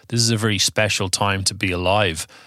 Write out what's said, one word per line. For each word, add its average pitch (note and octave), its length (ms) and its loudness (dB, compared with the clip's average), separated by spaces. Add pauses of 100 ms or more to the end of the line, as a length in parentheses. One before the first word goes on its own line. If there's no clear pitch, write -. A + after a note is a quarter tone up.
This A#2 140 -2
is A#2 80 2
a A2+ 80 2
very G#2+ 220 0
special G2+ 500 0
time G2 360 0
to - 100 -2
be F#2+ 160 -2
alive, F2+ 560 0 (200)